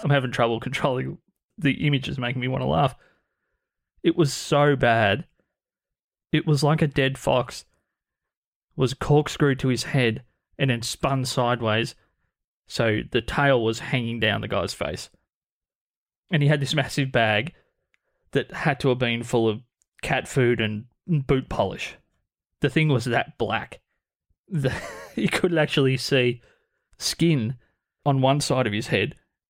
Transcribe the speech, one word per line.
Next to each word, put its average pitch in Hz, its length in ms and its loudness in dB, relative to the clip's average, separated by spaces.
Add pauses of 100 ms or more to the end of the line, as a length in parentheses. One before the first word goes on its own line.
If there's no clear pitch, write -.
I'm 143 60 0
having 131 220 2
trouble 117 280 0
controlling, 131 580 -4 (400)
the 143 280 0
image 135 240 0
is 135 80 -6
making 123 240 -4
me 123 60 -4
wanna 131 200 -4
laugh. 147 280 2 (1080)
It 165 140 2
was 151 160 2
so 147 420 2
bad. 117 500 2 (1040)
It 156 140 0
was 147 180 2
like 151 180 4
a 160 60 2
dead 135 300 0
fox 127 480 -2 (1120)
was 135 180 0
corkscrewed 147 640 0
to 135 80 -2
his 123 160 0
head 120 400 0 (340)
and 135 120 0
then 120 120 -2
spun 135 440 -2
sideways, 120 720 -2 (720)
so 113 340 0 (100)
the 113 100 0
tail 135 420 2
was 113 160 0
hanging 117 400 -4
down 110 220 0
the 107 60 -8
guy's 98 260 -2
face. - 360 -8 (1200)
And 151 100 2
he 143 80 4
had 151 100 2
this 139 140 -4
massive 139 380 -2
bag 113 420 0 (800)
that 131 200 -2
had - 280 -2
to 143 100 0
have 123 80 2
been 120 240 -2
full 120 260 0
of 110 140 -2 (400)
cat - 260 -4
food 120 320 2
and 107 260 -4 (220)
boot 151 420 0
polish. - 460 -4 (640)
The - 80 2
thing 156 200 2
was 120 160 2
that 123 320 -2
black. 107 420 -4 (720)
The, 139 240 -2 (240)
<laughs> - 180 -16
you 214 140 0
couldn't 175 300 0
actually 135 380 2
see 123 440 0 (560)
skin 135 600 0 (480)
on 135 160 2
one 139 200 4
side 131 240 0
of 104 80 -2
his 104 140 -2
head 120 280 0 (340)